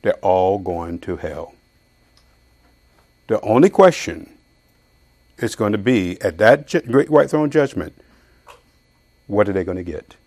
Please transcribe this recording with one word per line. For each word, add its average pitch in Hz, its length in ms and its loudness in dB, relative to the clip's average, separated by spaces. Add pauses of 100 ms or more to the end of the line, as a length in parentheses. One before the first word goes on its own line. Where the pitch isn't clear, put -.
They're 104 120 -2
all 92 440 0
going 85 420 -8
to 90 160 -10
hell. 80 380 -12 (1700)
The 110 120 -2
only 131 300 4
question - 640 2 (1000)
is - 180 -6
going 104 160 -2
to 104 60 -4
be 98 420 -2
at 87 180 -4
that 123 280 4
ju-, 175 160 -2
great 131 260 0
white 143 220 2
throne 151 200 -2
judgment, 139 440 -2 (1300)
what 101 220 0
are 101 40 -4
they 95 120 -2
gonna 92 180 -8
get? - 340 -12 (100)